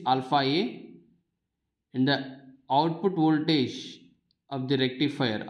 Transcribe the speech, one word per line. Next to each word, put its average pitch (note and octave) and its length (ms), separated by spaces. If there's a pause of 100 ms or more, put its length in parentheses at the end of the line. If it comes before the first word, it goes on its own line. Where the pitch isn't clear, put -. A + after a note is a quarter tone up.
alpha C3 300
A, D3 560 (1040)
and C3 120
the C3+ 300 (320)
output E3 460
voltage D#3 840 (520)
of C3 180
the C#3 80
rectifier B2+ 720